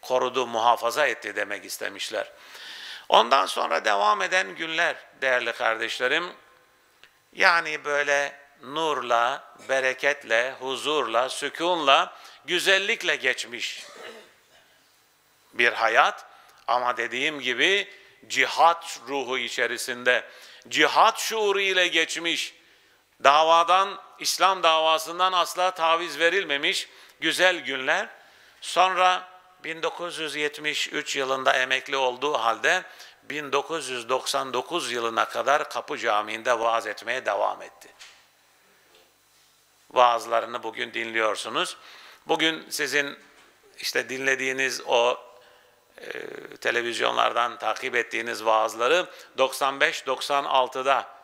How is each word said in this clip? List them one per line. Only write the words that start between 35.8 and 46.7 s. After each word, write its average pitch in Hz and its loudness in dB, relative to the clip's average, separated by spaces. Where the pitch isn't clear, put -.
Camii'nde 110 -2
vaaz 113 0
etmeye 107 -6
devam 101 0
etti. - -20
Vaazlarını 117 2
bugün 117 -8
dinliyorsunuz. 113 -2
Bugün 160 -2
sizin 143 -4
işte 123 -4
dinlediğiniz 131 -2
o, 120 4
e, - -16
televizyonlardan 117 0